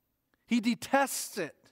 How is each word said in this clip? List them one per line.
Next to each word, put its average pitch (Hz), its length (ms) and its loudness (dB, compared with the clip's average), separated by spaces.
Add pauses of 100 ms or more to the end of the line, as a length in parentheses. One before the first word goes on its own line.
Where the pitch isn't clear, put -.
(460)
He 240 140 0
detests - 760 0
it. - 180 -6 (160)